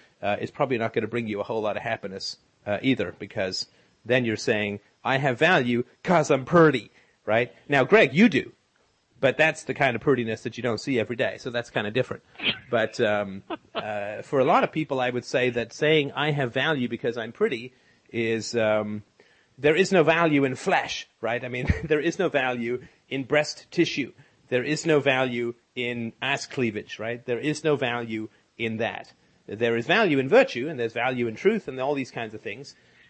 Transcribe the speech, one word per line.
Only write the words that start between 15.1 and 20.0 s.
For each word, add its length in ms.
would 160
say 240
that 240
saying, 380
"I 180
have 240
value 340
because 300
I'm 140
pretty," 420
is, 460
um, 460
there 180
is 160
no 100